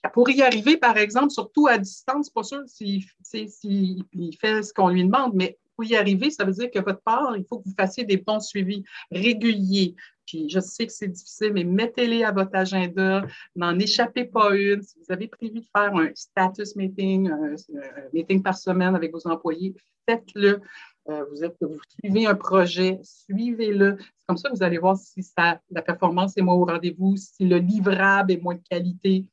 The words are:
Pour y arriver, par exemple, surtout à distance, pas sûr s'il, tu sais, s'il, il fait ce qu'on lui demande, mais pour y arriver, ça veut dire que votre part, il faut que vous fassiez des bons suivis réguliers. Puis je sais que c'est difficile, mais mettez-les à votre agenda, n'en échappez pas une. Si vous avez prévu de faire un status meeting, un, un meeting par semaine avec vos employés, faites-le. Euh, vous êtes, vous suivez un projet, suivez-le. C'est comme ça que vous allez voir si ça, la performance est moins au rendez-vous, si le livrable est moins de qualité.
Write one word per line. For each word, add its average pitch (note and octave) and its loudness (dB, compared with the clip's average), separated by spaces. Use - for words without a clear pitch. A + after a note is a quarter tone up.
Pour B3 6
y C4+ 4
arriver, B3 6
par A#3 4
exemple, A#3 2
surtout D4 2
à A#3 6
distance, C4 -4
pas A3 -4
sûr C#4 -10
s'il, G3 -6
tu - -18
sais, G#3+ -10
s'il, F#3+ -2
il F3 -8
fait G#3+ 0
ce G#3 -12
qu'on F#3 2
lui F3+ 4
demande, A#3 2
mais F#3 -2
pour A3+ -6
y A3+ 0
arriver, G3+ 2
ça G#3 -4
veut F#3+ 0
dire A#3+ -6
que G#3+ -2
votre F#3+ -4
part, A#3+ 0
il F#3+ -6
faut A3+ -12
que F#3+ -12
vous F#3+ -10
fassiez G3 -2
des G3+ 0
bons G#3+ -2
suivis G3 -6
réguliers. G3 0
Puis D#3+ -8
je F#3 -2
sais A3+ -6
que A3+ -16
c'est G3+ -8
difficile, G#3 -6
mais F3+ 0
mettez-les A#3 0
à G#3+ 2
votre F#3+ -2
agenda, F#3+ 0
n'en F3 0
échappez A#3+ 0
pas G#3 2
une. G3+ 2
Si - -20
vous - -12
avez F#3+ -6
prévu A3+ -10
de A3+ -14
faire G3+ 2
un D#3+ 2
status G3 -4
meeting, F#3+ 0
un, D3+ -4
un C#3 -16
meeting F#3+ 0
par F#3+ -2
semaine F#3 0
avec D#3+ -2
vos E3 -10
employés, E3 -4
faites-le. G3+ 0
Euh, D3+ -6
vous D3 -8
êtes, E3+ -6
vous D#3 -6
suivez G#3 0
un G3+ 4
projet, F#3 2
suivez-le. G#3 -2
C'est - -20
comme F3+ 0
ça C#4 -6
que B3 -4
vous F#3+ 0
allez E3+ 0
voir F#3+ 2
si - -14
ça, F3 0
la E3+ -6
performance F3+ 0
est G3 2
moins F3+ 4
au F3+ 4
rendez-vous, F3 0
si - -4
le F3+ 6
livrable G3 2
est E3+ 0
moins F3 -4
de F3 -18
qualité. F#3 0